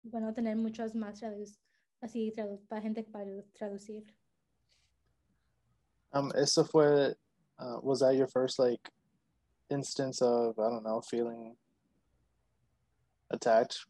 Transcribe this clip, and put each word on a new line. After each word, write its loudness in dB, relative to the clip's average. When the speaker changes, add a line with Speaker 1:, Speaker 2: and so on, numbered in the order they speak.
Speaker 1:
bueno, -6
tener -2
muchos -4
más -6
tradu-, -10
así, -4
tradu-, -8
para -6
gente -4
para -10
traducir. -10
Speaker 2:
Um, 0
eso 4
fue, 6
uh, -8
was 0
that 6
your 4
first, -2
like, 2
instance -4
of, 2
I 2
don't -4
know, -2
feeling -4
attacked 2